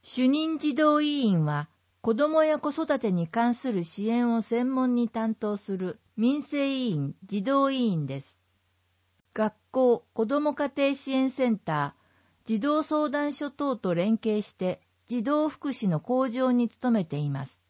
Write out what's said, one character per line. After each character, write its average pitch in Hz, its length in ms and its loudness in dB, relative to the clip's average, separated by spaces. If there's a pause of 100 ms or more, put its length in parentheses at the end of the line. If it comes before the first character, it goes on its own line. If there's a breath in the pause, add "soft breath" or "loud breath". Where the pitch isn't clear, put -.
主 - 260 0
任 311 300 2
児 302 160 0
童 302 280 4
委 294 220 0
員 180 200 4
は、 147 240 -2 (320)
子 269 140 0
ど 294 160 2
も 311 140 4
や 311 160 2
子 302 100 -2
育 294 280 -2
て 214 140 0
に 170 160 0
関 233 280 0
す 262 180 -6
る 180 100 -2
支 196 240 -6
援 240 260 2
を 226 80 0
専 247 320 -2
門 254 220 0
に 240 140 0
担 220 260 -4
当 208 220 -4
す 196 200 -6
る 185 220 -6 (160)
民 262 260 0
生 277 320 -2
委 254 180 -2
員、 147 220 -2 (120)
児 196 180 -4
童 277 260 2
委 269 60 -2
員 196 300 0
で 139 160 -8
す。 - 180 -20 (920)
学 214 200 0 (180)
校、 247 420 4
子 226 120 0
ど 277 140 0
も 294 140 0
家 285 200 -2
庭 277 220 2
支 277 160 -8
援 262 180 2
セ 254 200 0
ン 214 80 2
タ 147 360 -2 (520 soft breath)
ー、 - 0 -
児 220 160 0
童 294 220 2
相 302 260 0
談 294 240 -2
所 285 180 -8
等 277 240 -2
と 185 180 -2
連 202 240 2
携 214 240 -2
し - 120 -10
て、 - 280 -6 (240)
児 233 160 -4
童 302 280 0
福 285 200 -8
祉 220 200 -2
の 156 100 0
向 254 300 0
上 254 240 0
に 240 160 2
努 - 220 -2
め 214 120 2
て 143 140 -6
い 147 120 -2
ま 135 180 -6
す。 - 220 -20